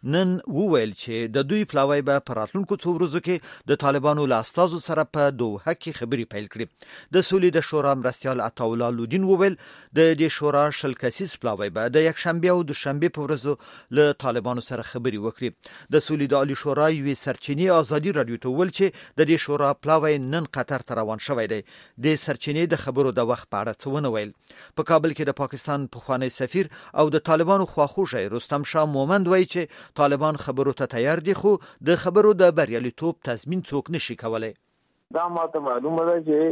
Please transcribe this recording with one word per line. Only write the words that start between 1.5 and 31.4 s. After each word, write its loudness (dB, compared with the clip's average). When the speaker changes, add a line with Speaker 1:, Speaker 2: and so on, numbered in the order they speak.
Speaker 1:
پلاوی 2
به 0
په -4
راتلونکو -4
څو 0
ورځو -2
کې -6
د -2
طالبانو 2
له 2
استازو 0
سره 0
په 2
دوحه -4
کې -12
خبرې -6
پیل -8
کړي. -8
د 2
سولې 4
د -4
شورا 2
مرستیال -2
عطاالله -2
لودین -2
وویل 4
د -2
دې 4
شورا 2
شل -4
کسیز -4
پلاوی -2
به -2
د 4
یکشنبې 0
او -2
دوشنبې -4
په -6
ورځو -2
له 4
طالبانو -2
سره -8
خبرې -6
وکړي. -10
د 4
سولې 0
د 2
عالي -4
شورا 2
یوې -2
سرچینې 2
ازادي 0
راډیو -4
ته -2
وویل 0
چې -2
د 4
دې 2
شورا -2
پلاوی 2
نن -4
قطر -6
ته -8
روان -4
شوی -2
دی. -4
د 2
سرچینې -2
د 0
خبرو 0
د 0
وخت -2
په -4
اړه -4
څه -10
ونه -2
ویل. -4
په -2
کابل 4
کې -2
د -2
پاکستان -4
پخوانی -4
سفیر -2
او 8
د 0
طالبانو 4
خواخوږی -2
رستم -4
شاه 0
مومند 2
وایي 4
چې -8
طالبان 2
خبرو 0
ته -4
تیار 0
دي، 2